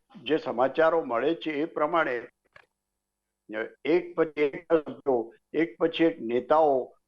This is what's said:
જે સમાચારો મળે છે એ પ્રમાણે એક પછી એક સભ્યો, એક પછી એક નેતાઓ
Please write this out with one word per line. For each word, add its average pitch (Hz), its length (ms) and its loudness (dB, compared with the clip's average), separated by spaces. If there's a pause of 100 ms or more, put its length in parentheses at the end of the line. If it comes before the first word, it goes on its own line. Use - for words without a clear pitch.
(240)
જે 143 140 0
સમાચારો 139 680 2
મળે 131 320 0
છે 160 160 -6
એ 151 140 -2
પ્રમાણે 151 600 -2 (1600)
એક 170 300 0
પછી 160 260 -2
એક 139 320 -2
સભ્યો, 127 600 -2 (200)
એક 165 260 -2
પછી 165 240 0
એક 160 180 0
નેતાઓ 127 720 2 (140)